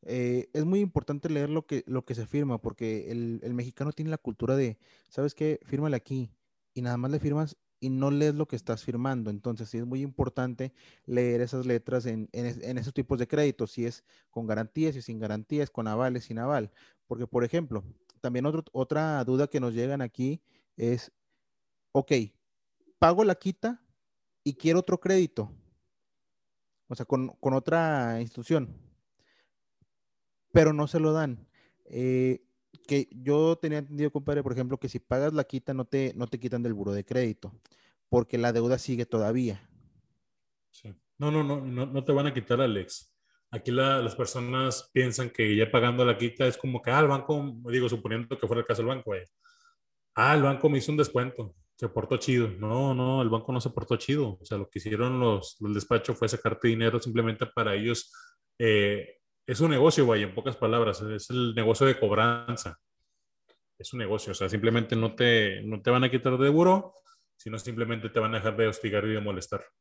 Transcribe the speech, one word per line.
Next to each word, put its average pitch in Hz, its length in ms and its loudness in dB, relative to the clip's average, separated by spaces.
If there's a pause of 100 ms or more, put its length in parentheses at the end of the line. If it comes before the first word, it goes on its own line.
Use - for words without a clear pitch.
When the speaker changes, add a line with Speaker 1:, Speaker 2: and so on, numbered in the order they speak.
Speaker 1:
Eh, 123 500 -4
es 151 100 -2
muy 185 160 2
importante 160 500 -2
leer 143 200 -2
lo 156 160 -2
que, 139 220 -4
lo 123 180 -4
que 123 100 -8
se 110 120 -8
firma, 139 340 -2
porque 110 500 -6
el, 117 320 -6
el 123 100 -6
mexicano 127 380 -6
tiene 156 200 -6
la 156 60 -4
cultura 120 380 -2
de, 127 220 0 (320)
¿sabes 139 240 -4
qué? 156 320 -2
Fírmale 143 300 -2
aquí, 123 360 -6 (420)
y 127 80 -8
nada 123 160 -2
más 127 140 -2
le 151 80 -2
firmas 147 380 -2 (220)
y 131 100 -6
no 131 200 0
lees 147 260 2
lo 151 120 -2
que - 80 -8
estás 113 280 -6
firmando. 120 460 -4
Entonces, 110 400 -6
sí 120 80 -8
es 117 80 -6
muy 131 160 -6
importante 131 720 -4 (320)
leer 120 360 2
esas 127 240 -2
letras 123 400 0
en, 113 260 -4
en 120 140 -6
es-, - 180 -6
en 127 140 -6
esos 113 160 -6
tipos 131 260 -2
de 120 80 0
créditos, 143 440 0
si 117 140 -4
es - 180 -8 (260)
con 117 180 -8
garantías, 113 460 -2
si 135 60 -10
es 120 60 -16
sin 113 140 -10
garantías, 107 500 -4
con 113 180 -6
avales, 123 380 -2
sin 113 140 -8
aval. 123 320 -2 (360)
Porque, 120 200 -6
por 120 160 0
ejemplo, 120 400 -4 (360)
también 127 260 -2
otro, 156 260 -2
otra 147 540 0
duda 131 220 2
que 147 120 -2
nos 123 140 -2
llegan 131 280 -2
aquí 131 400 -4 (340)
es, 117 360 -2 (800)
ok, 139 220 2 (840)
pago 175 240 6
la 190 120 4
quita 226 480 -4 (600)
y 139 120 -4
quiero 165 240 4
otro 180 200 0
crédito. 185 520 2 (1400)
O 123 80 -8
sea, 123 100 -8
con, 131 240 0 (100)
con 135 140 0
otra 135 680 0
institución. 120 540 -2 (1800)
Pero 156 220 6
no 147 140 0
se 165 120 -2
lo 156 120 2
dan. 151 360 -2 (380)
Eh, 127 580 0 (440)
que 139 240 0
yo 147 460 2
tenía 151 220 -2
entendido, 143 320 -4
compadre, 143 320 -2
por 135 100 -4
ejemplo, 127 240 -4
que - 100 -8
si 123 120 -6
pagas 139 340 0
la 151 100 0
quita 135 300 -6
no 131 120 -4
te, 135 300 -2
no 120 120 -6
te 120 120 -8
quitan 120 240 -4
del 117 100 -2
buró 101 200 -4
de 101 100 -4
crédito, 117 500 -4 (540)
porque 120 300 2
la 117 160 2
deuda 120 240 2
sigue 120 280 -4
todavía. 110 640 -2 (1040)
Speaker 2:
Sí. 104 220 -20 (240)
No, 147 140 -2
no, 151 120 2
no, 143 160 -2
no, 127 260 -4
no 139 180 -4
te 151 100 2
van 139 140 2
a 135 60 -2
quitar, 123 280 0
Alex. 104 520 -2 (380)
Aquí 117 200 -6
la, 135 300 2
las 117 140 -4
personas 127 800 -4
piensan 127 380 0
que 107 240 2
ya 110 140 4
pagando 123 360 4
la 120 120 4
quita 120 300 0
es 123 100 0
como 123 240 -6
que, 120 100 -2
ah, 139 80 6
el 151 80 6
banco, 139 360 0 (220)
digo, 123 240 0
suponiendo 117 480 -4
que 117 100 -4
fuera 117 140 0
el - 60 -4
caso 113 160 0
del 127 120 -2
banco, 113 200 -8
eh, 92 100 -10 (880)
ah, 131 200 6
el 147 80 4
banco 139 260 4
me 143 80 2
hizo 131 140 -2
un 151 60 0
descuento, 123 580 -2 (200)
se 117 140 -6
portó 123 280 -2
chido. 120 300 2
No, 110 460 -2
no, 127 280 2
el 117 80 2
banco 110 220 0
no 127 80 0
se 117 100 -4
portó - 280 -2
chido. 135 420 -2
O - 60 -20
sea, 104 120 -6
lo 98 120 -6
que 101 100 -8
hicieron 117 400 -2
los, 107 420 0
el 104 120 -2
despacho 110 400 0
fue 110 160 0
sacarte - 380 0
dinero 113 320 2
simplemente 113 480 0
para 107 280 -2
ellos. 110 380 -2 (460)
Eh, 104 540 2 (320)
es 123 160 -2
un 165 100 6
negocio, 147 340 6
vaya, 110 200 4
en 92 100 -8
pocas 117 220 -4
palabras, 113 460 2
es 107 260 -8
el 123 260 0
negocio 113 300 4
de 131 120 6
cobranza. 117 800 0 (1000)
Es - 160 -14
un 127 60 -8
negocio, 104 340 -4
o - 20 -8
sea, 95 140 -2
simplemente 113 480 2
no 113 180 0
te, 107 460 4
no 104 200 -8
te - 80 0
van 123 140 6
a 127 80 2
quitar 127 260 0
de 139 120 4
buró, 180 460 4 (420)
sino 110 200 -10
simplemente 113 520 -4
te 117 100 2
van 110 160 2
a 110 40 0
dejar 104 180 0
de 113 100 4
hostigar 104 380 0
y 110 80 0
de 107 80 -2
molestar. 101 420 -6 (180)